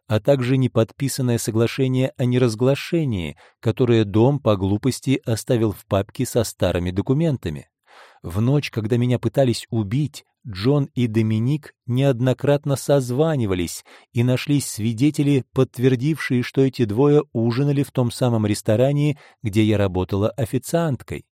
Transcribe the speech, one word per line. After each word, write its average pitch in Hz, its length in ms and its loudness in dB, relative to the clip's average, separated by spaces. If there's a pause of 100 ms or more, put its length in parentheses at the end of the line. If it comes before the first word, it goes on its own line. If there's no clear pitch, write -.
а 107 140 0
также 135 360 2
неподписанное 123 840 0
соглашение 127 760 0
о 127 100 0
неразглашении, 123 1120 0 (220)
которое 117 460 2
дом 113 340 2
по 107 180 2
глупости 104 680 -2
оставил 113 480 0
в - 140 -14
папке 101 380 -2
со 117 200 0
старыми 90 480 -2
документами. 120 800 -2 (520)
В 87 180 -4
ночь, 135 300 0
когда 110 280 -2
меня 123 200 0
пытались 123 500 -2
убить, 113 560 -4 (220)
Джон 131 480 0
и 123 120 0
Доминик 113 680 -2 (140)
неоднократно 135 880 0
созванивались, 123 1120 0 (280)
и 120 120 0
нашлись 127 420 0
свидетели, 135 840 0
подтвердившие, 131 880 0
что 135 200 0
эти 131 220 0
двое 143 380 2 (100)
ужинали 135 520 0
в - 80 -8
том 123 180 0
самом 117 360 0
ресторане, 135 720 0 (240)
где 110 200 0
я 107 160 2
работала 98 520 0
официанткой. 135 1000 -4